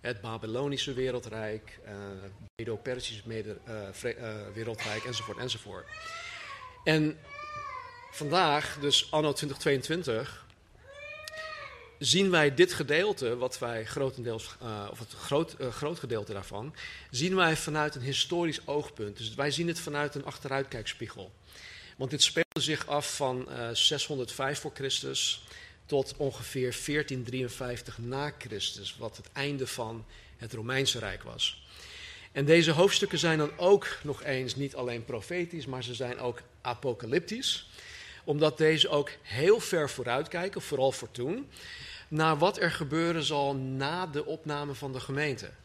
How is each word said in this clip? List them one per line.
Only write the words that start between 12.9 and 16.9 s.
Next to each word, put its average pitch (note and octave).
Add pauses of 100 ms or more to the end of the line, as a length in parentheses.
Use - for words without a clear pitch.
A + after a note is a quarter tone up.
wat B2+
wij A#2
grotendeels, B2
eh, G#2+
of A2+
het A2+
groot, D#3+
eh, C3+
groot D3+
gedeelte A2
daarvan, G2+ (340)